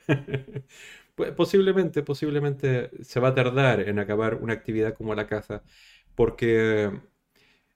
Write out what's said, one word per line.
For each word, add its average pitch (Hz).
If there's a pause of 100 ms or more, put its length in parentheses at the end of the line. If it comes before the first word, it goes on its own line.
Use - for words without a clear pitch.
<laughs> 135 (480)
Pues, -
posiblemente, 185
posiblemente 143 (140)
se -
va 123
a 127
tardar 123
en 104
acabar 107
una 117
actividad 110
como 110
la 107
caza, 104 (540)
porque, 113 (840)